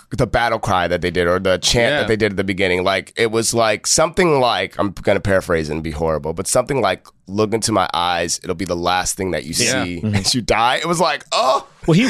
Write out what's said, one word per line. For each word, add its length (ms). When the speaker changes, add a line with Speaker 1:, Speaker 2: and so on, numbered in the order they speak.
Speaker 1:
the 160
battle 320
cry 300
that 140
they 80
did, 180
or 100
the 200
chant 340
Speaker 2:
Yeah. 80
Speaker 1:
that 80
they 80
did 160
at 40
the 80
beginning. 380
Like, 340
it 140
was, 240
like, 320
something 540
like, 380
I'm 120
gonna 300
paraphrase 500
and 140
be 80
horrible, 400
but 160
something 320
like, 260
"Look 260
into 160
my 240
eyes, 480
it'll 140
be 80
the 120
last 400
thing 140
that 140
you 120
Speaker 2:
Yeah. 280
Speaker 1:
see 160
Speaker 3:
Mm-hmm. 160
Speaker 1:
as 180
you 80
die." 340
It 100
was 140
like, 300
oh. 360
Speaker 3:
Well, 80
he 160